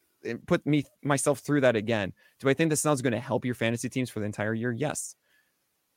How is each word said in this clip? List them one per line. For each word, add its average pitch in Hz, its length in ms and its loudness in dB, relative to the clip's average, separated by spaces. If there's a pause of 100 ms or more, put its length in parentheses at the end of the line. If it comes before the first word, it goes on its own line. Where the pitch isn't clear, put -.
(260)
eh, 117 100 -4 (100)
put 175 200 0
me, 143 200 2 (180)
myself 143 360 0
through 143 220 2
that 123 140 6
again. 107 380 0 (260)
Do 135 100 2
I 135 40 6
think 160 160 2
that 151 80 2
Snell's 147 240 2
gonna 120 180 0
help 117 260 -2
your 123 100 -2
fantasy 117 340 -2
teams 127 200 -4
for - 100 -8
the 104 60 -4
entire 107 280 -4
year? 113 180 -2
Yes. 123 440 -6 (800)